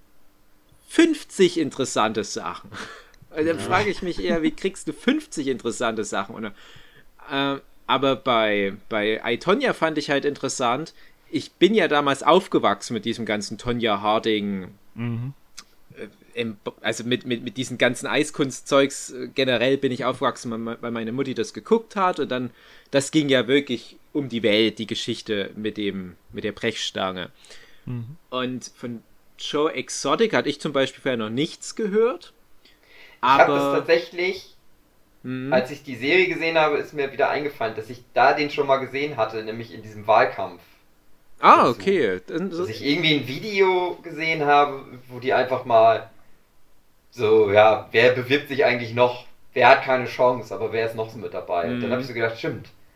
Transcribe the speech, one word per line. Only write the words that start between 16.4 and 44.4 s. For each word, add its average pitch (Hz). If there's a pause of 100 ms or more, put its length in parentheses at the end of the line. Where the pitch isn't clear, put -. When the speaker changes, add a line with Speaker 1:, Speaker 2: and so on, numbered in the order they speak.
Speaker 1:
also 110
mit, 123
mit, 120
mit 120
diesen 123
ganzen 123
Eiskunstzeugs, 139
äh, 127
generell 127
bin 135
ich 123
aufgewachsen, 127 (140)
weil, 113
weil 117
meine 113
Mutti 131
das 110
geguckt 220
hat 185
und 135
dann, 127 (400)
das 135
ging 147
ja 127
wirklich 135 (160)
um 143
die 113
Welt, 107
die 107
Geschichte 107
mit 107
dem, 95 (160)
mit 101
der 104
Brechstange. 95 (560)
Speaker 3:
Mhm. 123 (140)
Speaker 1:
Und 127
von 120 (380)
Joe 151
Exotic 147
hatte 131
ich -
zum 151
Beispiel 135
vorher 127
noch 110
nichts -
gehört. 226 (880)
Speaker 2:
Ich 123 (100)
hab 160
Speaker 1:
Aber 143
Speaker 2:
das 143
tatsächlich, 165 (680)
Speaker 1:
Mhm. 127
Speaker 2:
als 127
ich 139
die 131
Serie 165
gesehen 165
habe, 151
ist -
mir 139
wieder -
eingefallen, 135
dass 110
ich 123 (100)
da 131
den 147
schon 139
mal 135
gesehen 131
hatte, 110
nämlich 110
in 110
diesem 107
Wahlkampf 107 (800)
Speaker 1:
Ah, 208
Speaker 2:
dazu. 214
Speaker 1:
okay. 117
Dann 180
so 165
Speaker 2:
Dass 208
ich 104
irgendwie 156
ein 123
Video 185
gesehen 160